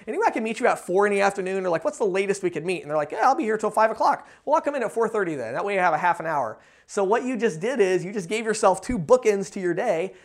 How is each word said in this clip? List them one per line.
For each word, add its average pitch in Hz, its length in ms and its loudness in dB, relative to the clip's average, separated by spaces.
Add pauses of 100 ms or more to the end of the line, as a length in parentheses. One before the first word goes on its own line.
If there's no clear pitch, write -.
Anyway, 320 200 -2
I 339 40 4
can 233 140 -4
meet 220 160 -4
you 247 60 2
at 175 120 2
four 190 280 2
in 202 80 2
the 196 80 2
afternoon." 196 400 0
They're 180 100 0
like, 160 120 -2
"What's 294 140 -2
the 240 60 0
latest 196 380 0
we 180 80 0
could 151 160 -6
meet?" 180 160 -4
And 143 80 -14
they're 151 80 0
like, 151 120 -2
"Yeah, - 160 0
I'll 262 80 6
be 311 100 0
here 214 120 0
till 214 140 -2
five 220 200 4
o'clock." 277 380 0 (160)
"Well, 277 100 0
I'll 320 60 2
come 294 140 -2
in 269 80 -2
at 202 100 -2
four 226 160 0
thirty 202 260 -2
then. 120 200 -6
That 175 100 -4
way 202 100 -2
you 190 60 2
have 175 140 4
a 147 40 0
half 170 220 0
an 165 60 -8
hour." 131 320 -2 (300)
So 202 160 -2
what 233 200 2
you 247 140 -4
just 190 220 -2
did 240 200 -2
is 185 240 2
you 190 80 -8
just 190 160 -6
gave 220 160 -2
yourself 202 380 2
two 254 160 -4
bookends 202 540 2
to 196 80 -8
your 175 120 0
day. 185 400 -2 (120)